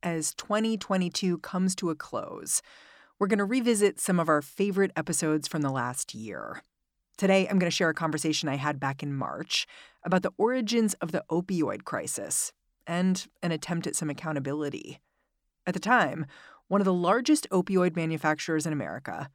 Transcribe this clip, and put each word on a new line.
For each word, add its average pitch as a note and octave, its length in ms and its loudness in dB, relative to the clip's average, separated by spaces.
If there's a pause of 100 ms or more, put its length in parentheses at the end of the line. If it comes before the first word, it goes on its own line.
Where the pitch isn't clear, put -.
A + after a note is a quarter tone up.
as E3 340 -2
twenty A3 420 0
twenty-two F#3 600 0
comes F#3 340 0
to F3+ 160 -2
a D#3 40 0
close, - 680 -6 (560)
we're G3+ 80 0
gonna G3+ 180 2
revisit A3 560 4
some F#3 180 2
of E3 120 2
our D3+ 100 6
favorite F#3+ 560 0
episodes D#3 500 0
from D#3+ 140 -4
the C#3+ 100 0
last B2 440 -4
year. F2 480 -10 (560)
Today, F#3+ 300 4
I'm G3 100 2
gonna F3 120 2
share E3+ 180 0
a D#3 60 0
conversation D#3 520 -2
I C#3 100 -2
had C#3+ 220 -2
back C3+ 240 -4
in C#3+ 120 -6
March - 520 -4 (380)
about F3+ 160 2
the - 160 -2
origins A3+ 640 2
of E3 120 -6
the F3 180 -4
opioid E3 540 -2
crisis - 680 -4 (340)
and F#3 400 0 (160)
an E3+ 100 -2
attempt E3 340 -4
at - 100 -4
some D#3 140 -4
accountability. D3 880 -6 (680)
At F3+ 60 -2
the F#3 80 -2
time, E3 460 2 (420)
one G3+ 140 2
of - 20 4
the F#3+ 80 4
largest A3 580 4
opioid F3+ 460 4
manufacturers D#3+ 680 0
in D#3 80 -2
America G#2 600 -6